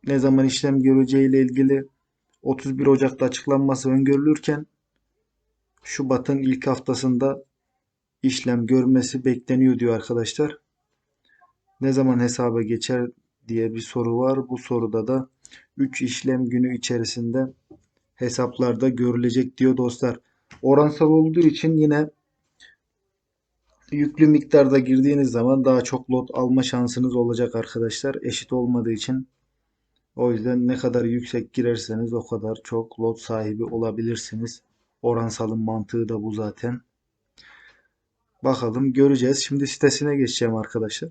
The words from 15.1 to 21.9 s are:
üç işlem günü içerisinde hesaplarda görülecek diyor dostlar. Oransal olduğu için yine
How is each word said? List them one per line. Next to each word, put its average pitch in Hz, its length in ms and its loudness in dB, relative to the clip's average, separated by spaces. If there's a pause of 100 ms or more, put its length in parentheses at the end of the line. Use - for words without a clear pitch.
üç 135 240 -4
işlem 127 440 -2
günü 123 320 0
içerisinde 120 760 -4 (600)
hesaplarda 123 760 -2
görülecek 123 680 -2
diyor 131 200 4
dostlar. 123 420 -4 (420)
Oransal 147 480 4
olduğu 160 300 4
için 160 360 4
yine 151 340 2 (1800)